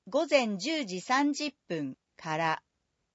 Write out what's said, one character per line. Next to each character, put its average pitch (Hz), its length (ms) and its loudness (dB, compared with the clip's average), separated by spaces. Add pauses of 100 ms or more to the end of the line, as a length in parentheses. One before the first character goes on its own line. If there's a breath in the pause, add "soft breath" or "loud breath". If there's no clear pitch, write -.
午 285 200 2
前 240 280 4
十 285 280 -2
時 180 180 -6
三 285 320 2
十 294 160 -4 (180)
分 147 280 -4 (200)
か 156 220 -4
ら 160 240 2 (520)